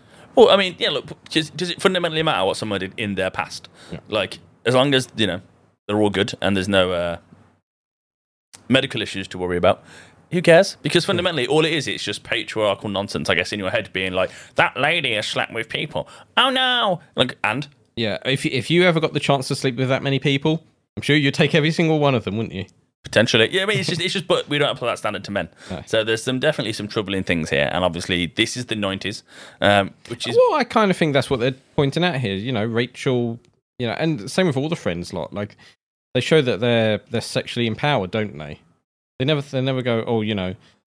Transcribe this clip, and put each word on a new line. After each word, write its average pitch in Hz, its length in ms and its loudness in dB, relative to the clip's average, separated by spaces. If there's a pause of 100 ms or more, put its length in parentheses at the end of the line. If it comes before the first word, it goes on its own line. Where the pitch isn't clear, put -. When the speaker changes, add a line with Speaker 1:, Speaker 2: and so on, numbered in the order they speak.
(360)
Speaker 1:
Well, 247 140 10
I - 80 6
mean, 185 220 -2
yeah, 214 100 -2
look, 143 180 -6 (220)
does, 156 200 -2
does 175 220 -6
it - 100 -10
fundamentally 175 420 0
matter 117 220 2
what 95 100 2
someone 101 240 -4
did 95 180 -8
in 101 180 -4
their 92 160 0
past? - 360 -8 (240)
Speaker 2:
Yeah. 87 160 -10
Speaker 1:
Like, 98 320 -4 (260)
as 127 100 2
long 135 180 4
as, 131 140 2 (100)
you 110 100 2
know, 90 140 -4 (460)
they're 104 120 0
all 104 120 4
good 95 300 0
and 98 140 2
there's 95 140 -2
no, 92 220 4
uh, 87 260 -2 (1500)
medical 131 320 2
issues 95 280 -8
to - 80 -12
worry 90 200 -2
about, 90 260 2 (480)
who 175 100 -2
cares? 170 400 6
Because 170 240 2
Speaker 2:
Hmm. - 40 -10
Speaker 1:
fundamentally, 175 380 -2
all 156 180 2
it 156 80 0
is, 131 140 -2
it's 95 160 -6
just - 200 -6
patriarchal 107 680 -2
nonsense, 98 400 -4
I 92 60 4
guess, 90 160 0
in 107 80 -6
your 95 100 -2
head 110 240 -4
being 92 200 -4
like, 92 180 0 (240)
"That 165 220 2
lady 143 360 0
has 107 140 -2
slept - 260 -4
with 113 160 -6
people. - 380 -6 (300)
Oh, 247 120 4
no!" 247 520 0 (140)
Like, 127 280 -2
and? 110 240 -2 (280)
Speaker 2:
Yeah, 107 300 -2
if, 135 200 -2
if 127 260 -2
you 175 120 6
ever 170 160 4
got 151 140 -2
the 147 60 0
chance 139 300 0
to 143 60 -2
sleep 131 200 -2
with 127 140 0
that 131 120 0
many 135 160 0
people, 151 460 0 (340)
I'm - 60 -10
sure 147 120 4
you'd 143 200 2
take 151 180 2
every 156 180 4
single 160 280 2
one 143 160 4
of 104 80 0
them, 101 140 -4
wouldn't 113 180 -6
you? 92 100 -6 (380)
Speaker 1:
Potentially. 113 480 4
Yeah, 190 120 0
I - 40 -4
mean, 214 120 0
it's 185 100 -4
just, 175 120 -2
it's 175 120 -2
just, 196 140 -4
but 170 220 0
we 143 80 0
don't 143 140 2
apply 120 160 -4
that 98 100 -2
standard 98 280 -4
to 104 60 -8
men. 90 180 -2 (200)
Speaker 2:
No. 85 160 -8
Speaker 1:
So 110 180 0
there's 113 200 0
some, 127 160 -2
definitely 127 340 -2
some 104 140 -6
troubling 98 360 -4
things 85 280 -2
here. 69 200 2
And 90 120 0
obviously, 87 440 0
this - 300 -2
is 123 100 -8
the 113 80 -4
nineties, 95 480 -6 (380)
um, 101 320 4 (140)
which - 180 -10
is - 100 -2
Speaker 2:
Well, 466 220 6
I 262 60 2
kind 214 260 2
of 175 80 2
think 156 160 0
that's 135 160 0
what 127 120 0
they're 131 140 0 (200)
pointing 147 280 0
out 175 120 0
here. 113 180 -2
You 110 200 -4
know, 107 120 0
Rachel, 120 720 -2 (380)
you 123 80 -4
know, 110 80 -2
and 139 380 -4
same 185 160 2
with 135 100 0
all 147 120 -2
the 170 80 -4
Friends 87 360 -6
lot. 85 200 -8
Like, 101 240 -8 (580)
they 127 60 2
show 160 200 4
that 117 200 0
they're, 113 400 2 (100)
they're 113 100 -2
sexually - 460 -4
empowered, 110 420 0
don't 104 300 -4
they? 76 220 -12 (580)
They 131 60 0
never, 151 160 0
they 131 200 -4
never 131 220 -2
go, 117 240 0
"Oh, 113 140 2
you 107 120 -2
know, 92 220 -4 (320)